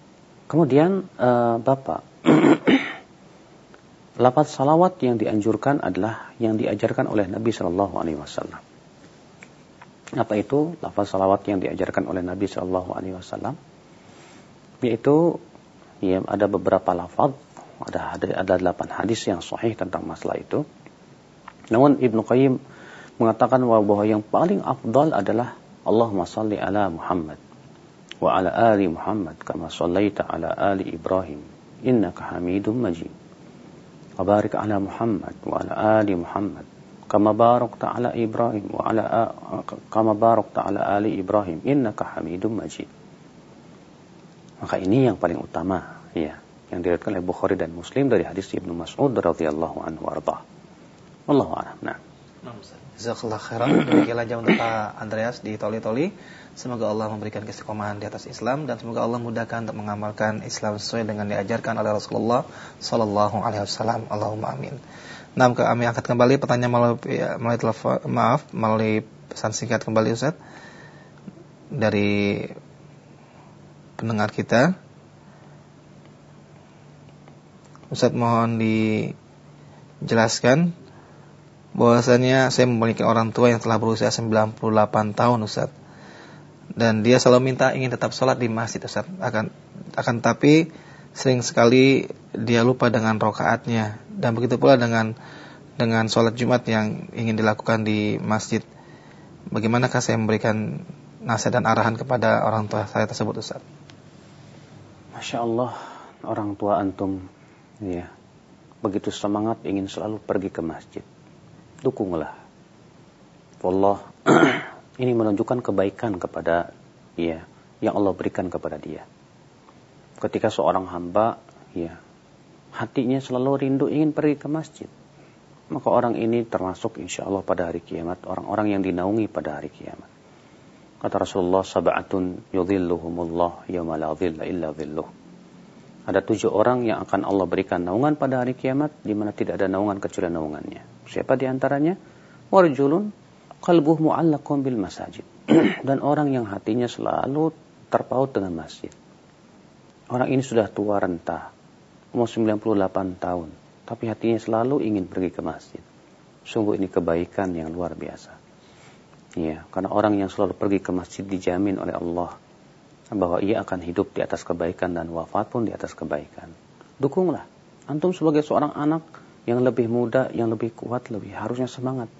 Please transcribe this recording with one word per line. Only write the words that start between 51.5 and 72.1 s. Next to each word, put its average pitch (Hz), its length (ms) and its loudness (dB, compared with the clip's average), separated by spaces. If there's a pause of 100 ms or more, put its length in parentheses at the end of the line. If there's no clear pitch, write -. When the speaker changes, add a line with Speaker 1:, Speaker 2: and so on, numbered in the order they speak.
Speaker 1:
a'lam. - 320 -8
Nah. - 160 -8 (400)
Speaker 2:
Nah, 117 160 -16
Ustaz. - 240 -20 (140)
Jazakallah 110 480 -6
khairan. 127 420 2
Demikianlah 120 400 2
jawaban 117 240 -6
untuk - 140 4
Pak 110 400 -4
Andreas 110 420 -4
di 107 140 -8
Toli-Toli. 113 560 -2 (400)
Semoga 120 340 -6
Allah 107 220 -2
memberikan 107 320 -8
keistiqomahan 104 560 -8
di 104 80 -10
atas - 240 -12
Islam 131 400 -4
dan 117 80 -6
semoga 117 240 -6
Allah 117 160 -2
mudahkan 117 480 -6
untuk 107 160 -8
mengamalkan 104 640 -4
Islam 107 320 -6
sesuai 117 240 -6
dengan 104 240 -4
diajarkan 107 480 -4
oleh 107 160 -2
Rasulullah 110 560 -2 (320)
sallallahu 104 640 0
alaihi 104 240 -4
wasallam. 113 400 -4
Allahumma 107 480 -4
amin. 139 240 -10 (560)
Nah, 123 160 6
kami 120 400 2
angkat - 160 -6
kembali 123 320 6
pertanyaan 123 320 0
melalui, 120 400 2
ya, 120 320 -2
melalui 117 160 0
telepon, 117 480 -2
maaf, 123 480 2
melalui 110 480 2 (240)
pesan - 240 -6
singkat 107 320 -4
kembali, 110 320 2
Ustaz. - 240 -2 (1400)
Dari 104 640 0 (1600)